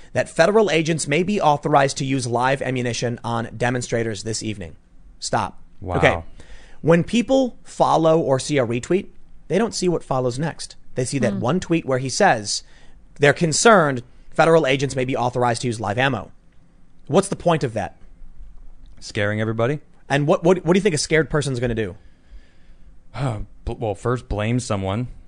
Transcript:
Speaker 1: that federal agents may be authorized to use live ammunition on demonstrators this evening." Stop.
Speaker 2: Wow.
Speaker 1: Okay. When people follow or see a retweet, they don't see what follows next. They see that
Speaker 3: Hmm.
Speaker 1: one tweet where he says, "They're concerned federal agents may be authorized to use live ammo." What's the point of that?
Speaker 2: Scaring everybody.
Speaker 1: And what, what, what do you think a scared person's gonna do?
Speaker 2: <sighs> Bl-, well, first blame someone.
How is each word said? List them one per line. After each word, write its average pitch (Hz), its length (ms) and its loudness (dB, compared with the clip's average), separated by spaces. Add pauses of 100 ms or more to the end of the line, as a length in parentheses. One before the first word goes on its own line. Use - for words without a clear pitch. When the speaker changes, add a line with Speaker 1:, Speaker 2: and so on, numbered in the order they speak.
(120)
Speaker 1:
that 123 160 0
federal 196 420 4
agents 156 380 0
may 151 160 2
be 208 160 0
authorized 147 580 2
to 143 60 -4
use 135 240 -2
live 127 340 0
ammunition 123 640 -2
on 117 320 -4
demonstrators 117 680 -2
this 110 200 -6
evening." 101 340 -8 (420)
Stop. - 400 -4 (220)
Speaker 2:
Wow. 90 160 -4
Speaker 1:
Okay. 95 260 4 (600)
When 165 220 4
people 254 600 2
follow 160 540 2
or 135 200 2
see 143 200 -2
a 120 80 2
retweet, 123 400 -2 (420)
they 160 100 0
don't 208 160 0
see 185 140 0
what 165 160 0
follows 127 340 -2
next. - 380 -6 (180)
They 123 100 -2
see 143 140 -4
that 110 160 0
Speaker 3:
Hmm. 95 60 -4
Speaker 1:
one 139 200 0
tweet 170 240 -2
where 131 140 0
he 135 100 -4
says, 123 540 2 (560)
"They're 139 140 6
concerned 156 680 4 (280)
federal 160 360 4
agents 135 300 0
may 131 80 0
be 127 120 -2
authorized 120 460 0
to 123 60 -2
use 113 120 -4
live 104 180 -2
ammo." 127 320 0 (760)
What's 185 220 2
the - 80 -6
point 165 280 0
of 117 100 -4
that? 95 220 -6 (1040)
Speaker 2:
Scaring 107 400 -4
everybody. 117 400 -2 (280)
Speaker 1:
And 143 180 2
what, 170 180 2
what, 175 200 4
what 160 100 4
do 202 40 6
you 180 40 2
think 190 120 2
a 143 40 -2
scared 160 320 0
person's 139 300 -2
gonna 120 140 0
do? 104 220 -4 (1160)
Speaker 2:
<sighs> - 0 -
Bl-, 117 640 -6
well, 107 160 -2
first 123 340 -4
blame 110 320 0
someone. 104 480 -2 (200)